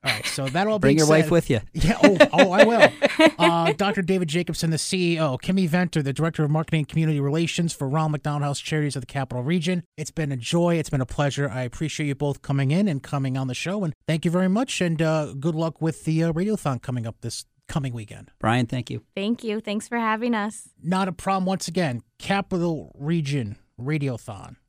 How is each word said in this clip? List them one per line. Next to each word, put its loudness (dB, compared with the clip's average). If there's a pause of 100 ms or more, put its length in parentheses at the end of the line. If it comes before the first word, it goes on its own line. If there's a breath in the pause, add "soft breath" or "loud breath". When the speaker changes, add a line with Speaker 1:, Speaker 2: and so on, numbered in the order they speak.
Speaker 1:
All -2
right, -6
so -4
that 0
all 0
Speaker 2:
Bring 4
Speaker 1:
being 6
Speaker 2:
your 6
wife 8
Speaker 1:
said 0
Speaker 2:
with 4
you. 2 (120)
Speaker 1:
Yeah, 2
oh, 8 (140)
oh, 6
I 8
will. 6
<laughs> -6 (380)
Uh, 4
Doctor 0
David 0
Jacobson, -2
the -2
C 0
E -2
O, 0
Kimmy 0
Venter, 0
the -2
Director 0
of 0
Marketing 2
and -4
Community 0
Relations 0
for -6
Ronald 0
McDonald -4
House -2
Charities -2
of -8
the -14
Capital -6
Region. -2 (120)
It's -10
been -4
a -4
joy. 0
It's -4
been 0
a 0
pleasure. -2
I -6
appreciate -6
you -2
both -4
coming 0
in 2
and -2
coming -4
on -4
the -4
show, -4
and -4 (120)
thank -2
you 2
very 2
much, 0
and, 0
uh, 0
good -2
luck -4
with -4
the, 0
uh, 0
Radiothon -2
coming -6
up -12
this -10 (240)
coming -4
weekend. -14 (100)
Speaker 2:
Brian, 2
thank -6
you. -8 (100)
Speaker 3:
Thank -4
you. -4
Thanks -6
for -4
having -2
us. -6 (140)
Speaker 1:
Not 0
a -6
problem. -2
Once -2
again, -2 (160)
Capital -4
Region -2 (240)
Radiothon -6 (120)